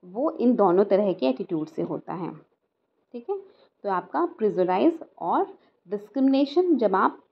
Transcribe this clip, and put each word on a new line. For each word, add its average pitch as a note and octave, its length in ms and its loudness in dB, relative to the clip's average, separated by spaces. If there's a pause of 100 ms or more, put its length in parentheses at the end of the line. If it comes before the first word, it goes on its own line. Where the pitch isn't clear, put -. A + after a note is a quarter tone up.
वो A3 260 -4
इन B3 240 2
दोनों F#3+ 300 4
तरह G3+ 280 2
के B3 140 -4
एटीट्यूड F3+ 400 -4
से - 160 -10
होता D#3+ 320 -8
है, E3+ 160 -8 (800)
ठीक A#3+ 180 -12
है। G4+ 80 -4 (440)
तो G3+ 80 -6
आपका F#3+ 360 -2
प्रेजुडिस G#3 760 0 (160)
और B3 400 -4 (300)
discrimination, C4+ 880 2
जब G3+ 180 2
आप A3 380 0